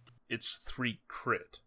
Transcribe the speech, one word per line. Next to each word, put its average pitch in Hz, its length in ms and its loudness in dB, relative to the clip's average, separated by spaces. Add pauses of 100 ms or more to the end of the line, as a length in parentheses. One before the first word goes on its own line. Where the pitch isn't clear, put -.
(300)
it's - 360 0
three 120 420 0
crit. - 600 0